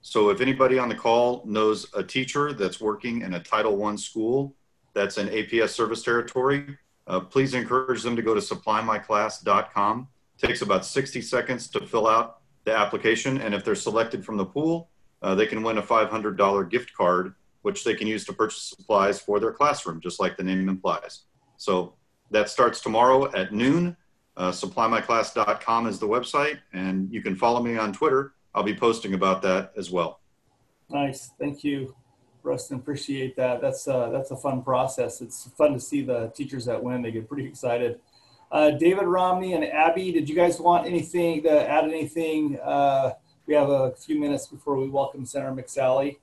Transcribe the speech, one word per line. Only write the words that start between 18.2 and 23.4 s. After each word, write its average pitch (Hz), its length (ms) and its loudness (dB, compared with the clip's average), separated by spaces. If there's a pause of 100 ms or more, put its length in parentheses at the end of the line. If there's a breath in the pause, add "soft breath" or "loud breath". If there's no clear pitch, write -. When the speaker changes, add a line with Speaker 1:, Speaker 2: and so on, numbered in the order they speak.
Speaker 1:
to 95 80 -12
purchase - 420 -4
supplies 101 440 2
for 104 200 0
their 113 120 0
classroom, 139 480 -2
just 87 200 -8
like 92 180 0
the 92 60 -6
name 92 260 0
implies. 90 540 -4 (340)
So 92 380 -2 (360)
that 107 180 2
starts 117 320 2
tomorrow 131 540 4
at 95 180 -4